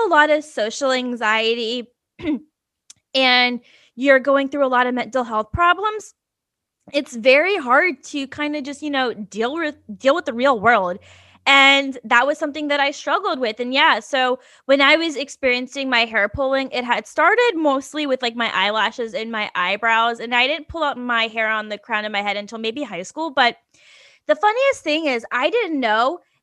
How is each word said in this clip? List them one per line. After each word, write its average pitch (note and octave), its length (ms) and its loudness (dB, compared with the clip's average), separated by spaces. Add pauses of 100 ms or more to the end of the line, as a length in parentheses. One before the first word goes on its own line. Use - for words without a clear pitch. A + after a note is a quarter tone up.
a F#4+ 40 0
lot D4+ 200 4
of D4+ 140 2
social B3+ 480 -4
anxiety A#3 960 -2 (320)
<clears throat> - 960 -10
and B3 440 2 (360)
you're C4 240 4
going C#4 300 0
through C#4+ 160 0
a C4 40 0
lot B3 180 2
of B3 60 -2
mental B3 300 -2
health A3 280 -4
problems, F#4 640 0 (800)
it's C#4 220 -4
very C#4 420 4
hard C#4 480 2
to C#4 220 -8
kinda D4 340 -6
just, C#4 200 -10
you D4+ 80 -6
know, C4 240 0
deal G#3+ 400 -6
with, D4+ 220 -4 (220)
deal C4+ 180 2
with F4 100 -4
the B3+ 80 -6
real B3 260 2
world. G3 380 2 (500)
And C#4 560 4
that A#3+ 240 4
was D4 100 0
something D4 300 -4
that C#4+ 120 0
I C#4 120 0
struggled E4 480 -2
with. A3 200 -4
And B3 140 -6
yeah, C#4 260 2
so B3+ 400 -2 (260)
when C4+ 140 4
I C#4 160 6
was D#4+ 200 0
experiencing C4 760 -4
my A#3 160 2
hair A3 240 -2
pulling, C4+ 400 -2
it B3 140 -6
had A#3+ 240 -2
started A4 480 2
mostly D4 500 -2
with, B3+ 160 -2
like, A#3 140 -4
my A#3 180 -2
eyelashes A3 600 -2
and A3+ 160 -6
my G#3+ 240 -4
eyebrows. A3+ 640 0
And A#3 160 -4
I B3 100 4
didn't D4+ 220 -4
pull E4 160 -6
out C4+ 160 -4
my A#3 280 -2
hair A3 220 -4
on G#3+ 200 -4
the G#3 100 -8
crown G#3+ 260 -6
of G#3+ 60 -8
my G3+ 100 -2
head G3+ 160 -4
until G#3 220 -10
maybe A3+ 240 -6
high G3+ 180 -10
school. D#4+ 300 -8
But B3 260 0 (680)
the D4+ 80 2
funniest A4+ 480 0
thing D#4 240 0
is A#3+ 240 -2
I C4 180 0
didn't F4 300 -2
know A#3+ 400 0 (240)